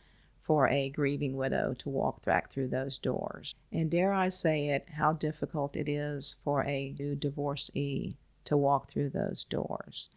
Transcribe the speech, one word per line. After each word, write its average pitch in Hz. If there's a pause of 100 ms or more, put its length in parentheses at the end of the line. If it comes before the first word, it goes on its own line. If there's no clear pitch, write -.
(420)
for 151
a 139
grieving 143
widow 131
to -
walk 135
back -
through 135
those 135
doors. - (180)
And 160
dare 180
I 190
say 156
it, 139
how 151
difficult 151
it 151
is 147
for 143
a 139
new 143
divorcee 143 (280)
to 147
walk 139
through 143
those -
doors. -